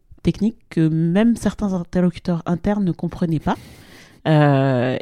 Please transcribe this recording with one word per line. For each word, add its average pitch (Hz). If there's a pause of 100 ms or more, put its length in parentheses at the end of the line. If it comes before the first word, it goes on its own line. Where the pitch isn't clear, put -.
(220)
techniques 196 (100)
que 160
même 170
certains 208
interlocuteurs 175
internes 202
ne 170
comprenaient 165
pas, 208 (680)
euh, 135